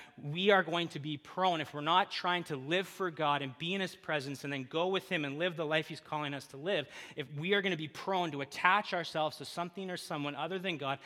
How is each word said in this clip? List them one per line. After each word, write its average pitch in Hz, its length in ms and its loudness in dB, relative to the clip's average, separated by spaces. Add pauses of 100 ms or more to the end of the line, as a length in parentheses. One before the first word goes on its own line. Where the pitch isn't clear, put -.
(220)
we 170 280 2
are 196 140 8
going 165 260 0
to 156 100 -8
be 151 180 -4
prone, 180 420 2
if 147 140 -4
we're 147 80 -6
not 175 280 6
trying 175 360 0
to 151 100 -4
live 160 320 0
for 185 240 -4
God 147 300 2
and 131 160 -6
be 170 160 -2
in 196 80 0
his 180 160 -4
presence 143 460 -4
and 143 80 -4
then 139 120 -4
go 160 240 0
with 185 220 0
him 165 160 0
and 139 120 -4
live 170 200 0
the 165 80 -2
life 156 240 2
he's 151 100 -10
calling 151 340 -4
us 135 140 -8
to 139 100 -14
live, 151 300 0 (300)
if 147 160 -6
we 165 200 0
are 202 80 6
gonna 185 140 2
be 156 140 -4
prone 180 420 0
to 139 80 -4
attach 185 540 4
ourselves 156 440 0
to 139 80 -10
something 180 440 -6
or 175 80 -4
someone 147 380 -4
other 165 220 -4
than 180 200 -2
God 135 280 -2